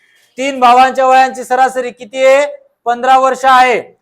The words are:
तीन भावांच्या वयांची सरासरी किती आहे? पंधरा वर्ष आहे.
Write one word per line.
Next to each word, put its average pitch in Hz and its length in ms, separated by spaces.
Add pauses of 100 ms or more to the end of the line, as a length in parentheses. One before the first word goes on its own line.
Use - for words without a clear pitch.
(380)
तीन 269 220
भावांच्या 247 480
वयांची 262 360
सरासरी 247 480
किती 254 340
आहे? 277 200 (400)
पंधरा 240 320
वर्ष 262 280
आहे. 254 360 (200)